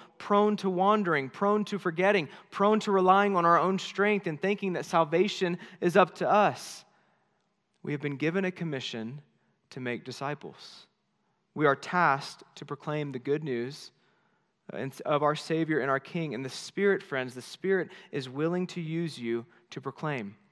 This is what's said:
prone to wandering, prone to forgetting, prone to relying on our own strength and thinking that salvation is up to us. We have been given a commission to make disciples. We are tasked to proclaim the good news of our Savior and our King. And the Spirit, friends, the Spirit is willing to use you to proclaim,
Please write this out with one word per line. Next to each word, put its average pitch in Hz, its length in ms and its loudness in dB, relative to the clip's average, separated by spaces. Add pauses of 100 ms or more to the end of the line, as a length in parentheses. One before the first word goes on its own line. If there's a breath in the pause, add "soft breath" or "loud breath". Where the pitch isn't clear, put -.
(200 loud breath)
prone 208 380 2
to 196 120 -2
wandering, 185 600 2
prone 208 360 0
to 202 140 -4
forgetting, 180 500 2 (220 loud breath)
prone 214 300 4
to 208 100 -2
relying 196 440 6
on 170 100 2
our 170 140 8
own 185 200 2
strength 202 480 0
and 151 120 -4
thinking 196 340 -2
that 151 120 -4
salvation 175 720 2 (240 loud breath)
is 175 160 4
up 185 200 6
to 156 120 0
us. 180 540 2 (1000)
We 147 80 -8
have 143 100 -6
been 143 140 -4
given 165 300 -2
a 185 60 -2
commission 135 680 -8 (480)
to - 100 -14
make 120 260 -6
disciples. - 840 -10 (680)
We 147 140 2
are 139 80 4
tasked 147 680 0 (120)
to 147 100 -14
proclaim 147 460 -6
the 131 80 -8
good 139 240 -2
news 139 480 -6 (1120)
of 147 160 0
our 151 140 2
Savior 156 460 -2
and 139 100 0
our 135 80 2
King. 160 340 -6
And 123 100 -8
the 131 60 -8
Spirit, - 540 -2
friends, 127 320 -6
the 123 80 -12
Spirit 190 460 -2 (220 loud breath)
is 131 160 -6
willing 165 400 -2
to 180 140 -10
use 160 380 -4
you 117 260 -4 (240 soft breath)
to 127 120 -12
proclaim, 131 540 -6 (160)